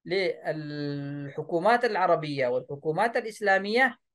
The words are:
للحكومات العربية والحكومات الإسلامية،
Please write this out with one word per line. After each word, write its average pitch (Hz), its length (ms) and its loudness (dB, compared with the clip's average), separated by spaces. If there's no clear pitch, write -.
للحكومات 151 1800 -2
العربية 160 640 2
والحكومات 156 680 -2
الإسلامية، 214 800 2